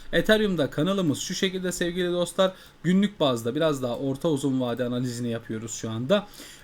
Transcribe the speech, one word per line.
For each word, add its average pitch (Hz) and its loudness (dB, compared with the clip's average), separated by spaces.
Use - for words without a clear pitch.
Ethereum'da 175 2
kanalımız 165 0
şu - -6
şekilde 185 -2
sevgili 175 -2
dostlar. 175 2
Günlük 196 2
bazda 120 2
biraz 151 0
daha 120 -2
orta 135 0
uzun 139 2
vade 123 -2
analizini 123 -2
yapıyoruz 113 -6
şu 113 -6
anda. 135 0